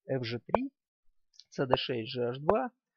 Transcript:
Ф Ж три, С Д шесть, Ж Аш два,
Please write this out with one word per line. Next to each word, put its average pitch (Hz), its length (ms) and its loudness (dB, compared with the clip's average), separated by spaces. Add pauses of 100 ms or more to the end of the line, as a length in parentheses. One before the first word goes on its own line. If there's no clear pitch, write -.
Ф 127 180 -2
Ж 117 160 -6
три, 269 300 0 (800)
С 151 140 -2
Д 123 120 4
шесть, 120 340 -2
Ж 120 200 -2
Аш 131 80 -6
два, 214 340 2 (240)